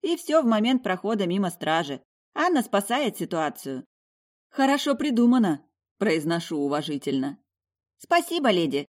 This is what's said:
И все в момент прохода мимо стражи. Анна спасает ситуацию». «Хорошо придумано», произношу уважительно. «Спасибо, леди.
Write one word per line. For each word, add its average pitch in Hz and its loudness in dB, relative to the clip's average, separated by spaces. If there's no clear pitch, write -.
И 330 0
все 311 2
в 262 0
момент 233 2
прохода 196 -2
мимо 185 0
стражи. 156 -2
Анна 311 0
спасает 226 -2
ситуацию». 151 -6
«Хорошо 277 0
придумано», 240 2
произношу 165 -2
уважительно. 143 -4
«Спасибо, 339 0
леди. 147 0